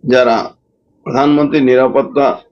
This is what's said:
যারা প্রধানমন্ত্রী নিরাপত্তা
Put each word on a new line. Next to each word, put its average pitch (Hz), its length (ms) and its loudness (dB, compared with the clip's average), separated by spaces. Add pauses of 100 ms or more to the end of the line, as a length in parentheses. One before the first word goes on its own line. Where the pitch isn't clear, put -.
যারা 123 320 2 (680)
প্রধানমন্ত্রী 147 560 0
নিরাপত্তা 131 640 0 (260)